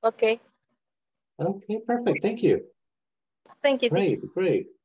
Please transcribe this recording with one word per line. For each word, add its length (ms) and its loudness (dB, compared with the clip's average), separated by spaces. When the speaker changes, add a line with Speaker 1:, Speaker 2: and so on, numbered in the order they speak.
Speaker 1:
Okay. 360 2
Speaker 2:
Okay, 400 -4
perfect. 420 -2
Thank 220 -2
you. 240 2
Speaker 1:
Thank 180 2
you, 80 2
teacher. 60 0
Speaker 2:
Great, 380 0
great. 340 0